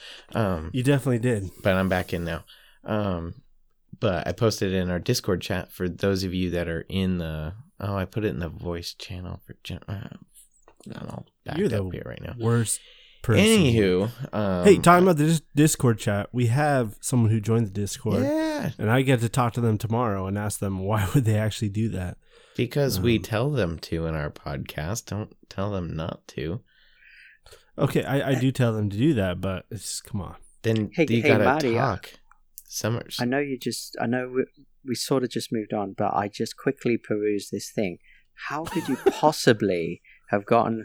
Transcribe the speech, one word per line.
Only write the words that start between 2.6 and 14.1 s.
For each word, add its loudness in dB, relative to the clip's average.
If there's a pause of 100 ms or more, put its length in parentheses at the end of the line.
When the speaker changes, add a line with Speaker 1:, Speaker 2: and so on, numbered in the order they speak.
Speaker 1:
Um, -4 (640)
but -2
I -2
posted 0
it 0
in 0
our -2
Discord -2
chat -6
for -4
those 0
of -4
you -2
that -2
are -6
in 0
the, -6 (260)
oh, -4
I -2
put -6
it 0
in -4
the -4
voice -8
channel -12
for -20
gen-, -10
uh, -10 (840)
I'm -12
all -14 (180)
backed -6
Speaker 2:
You're 2
the 0
Speaker 1:
up -6
here -8
right -12
now. -10
Speaker 2:
worst 0 (420)
person. 6
Speaker 1:
Anywho, 6 (240)